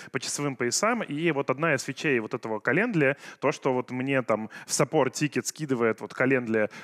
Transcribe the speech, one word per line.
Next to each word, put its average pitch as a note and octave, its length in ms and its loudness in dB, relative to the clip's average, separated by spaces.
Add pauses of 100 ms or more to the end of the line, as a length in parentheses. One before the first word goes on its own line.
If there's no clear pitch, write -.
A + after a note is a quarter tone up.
(140)
по C3+ 80 -4
часовым C#3+ 340 -4
поясам. G3+ 480 0
И D#3+ 300 0
вот C#3 160 0
одна D3+ 240 2
из C3 100 0
фичей C#3 360 0
вот G#2+ 140 -4
этого A2+ 280 -4
Calendly, D#3 560 2 (240)
то, C#3 100 2
что - 220 -2
вот B2+ 180 -2
мне C3 300 0
там A2 280 -2 (160)
в - 60 -12
саппорт-тикет C#3 760 2
скидывает A#2+ 540 0
вот G#2+ 140 -10
Calendly, A#2+ 560 2 (140)